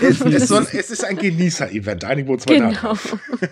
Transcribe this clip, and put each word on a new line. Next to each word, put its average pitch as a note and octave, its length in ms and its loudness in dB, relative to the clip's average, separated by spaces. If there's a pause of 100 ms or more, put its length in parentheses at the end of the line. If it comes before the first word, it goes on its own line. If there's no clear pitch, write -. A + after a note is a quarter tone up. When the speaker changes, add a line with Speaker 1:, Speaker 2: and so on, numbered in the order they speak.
Speaker 1:
Es, - 200 4
es C4 260 2
Speaker 2:
<laughs> - 0 -
Speaker 1:
soll, G#3 240 4
es - 180 -6
ist A#3+ 160 -6
ein F#3+ 120 -4
Genießer-Event. A2 880 -2
Einigen C3+ 220 -2
wir C3+ 60 0
uns B2 140 -4
mal D#4 100 8
Speaker 2:
Genau. A3+ 140 4
Speaker 1:
darauf. G#3+ 460 -4 (340)